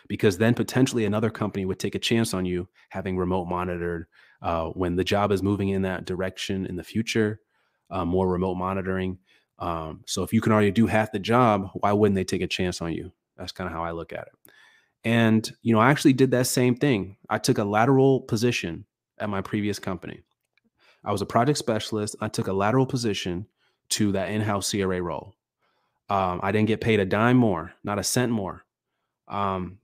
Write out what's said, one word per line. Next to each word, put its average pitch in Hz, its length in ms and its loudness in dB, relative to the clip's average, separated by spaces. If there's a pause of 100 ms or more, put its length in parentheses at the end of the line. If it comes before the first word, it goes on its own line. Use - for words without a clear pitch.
because 101 280 2
then 110 160 4
potentially 120 540 0
another 107 240 0
company 98 340 -4
would 92 140 -4
take 101 160 -6
a 98 40 -6
chance 113 360 0
on 92 100 -2
you 90 240 -4 (220)
having 92 260 -6
remote 90 300 0
monitored, 87 600 -4 (360)
uh, 82 240 -2
when 87 280 -2
the 90 100 0
job 101 280 2
is 92 100 2
moving 98 280 0
in 95 120 0
that 90 220 -4
direction 92 600 -6
in 90 100 -8
the 85 80 -8
future, 107 560 -2 (500)
uh, 90 140 -4
more 92 240 2
remote 90 280 0
monitoring. 92 600 -4 (400)
Um, 82 480 -8
so - 160 -4
if 87 120 -2
you 110 80 4
can 113 100 2
already 104 180 4
do 107 160 4
half 107 240 2
the 104 80 -4
job, 104 540 2
why 104 200 0
wouldn't 101 220 4
they 95 100 0
take 92 180 -2
a 90 40 0
chance 90 360 -4
on 82 100 -4
you? 82 180 -8 (280)
That's 90 140 -12
kinda 90 200 -8
how 82 100 -6
I 85 100 -6
look 82 200 -10
at - 140 -10
it. - 260 -20 (520)
And, 113 460 4 (120)
you 113 100 2
know, 107 80 6
I 123 100 8
actually 147 220 4
did 131 200 4
that 127 140 2
same 123 300 4
thing. 104 400 0 (140)
I 110 80 -2
took 127 180 0
a 110 80 0
lateral 131 560 4
position 107 640 -2 (320)
at 104 140 -6
my 98 100 -2
previous 104 380 -4
company. 90 440 -8 (840)
I 107 60 -2
was 101 120 -2
a - 40 -2
project 120 320 2
specialist. 107 600 -4
I 107 80 -4
took 113 200 -4
a 95 40 -2
lateral 110 340 4
position 104 600 -4 (440)
to 101 220 0
that 95 160 -2
in-house 104 400 -2
C 101 140 0
R 95 100 0
A 90 80 -2
role. 87 340 -8 (760)
Um, 95 340 0
I 98 100 0
didn't 107 160 2
get 107 120 0
paid 110 200 4
a 95 40 2
dime 107 320 4
more, 92 380 0 (100)
not 101 140 -4
a 92 60 -4
cent 123 280 0
more. 92 320 -6 (600)
Um, 95 580 -4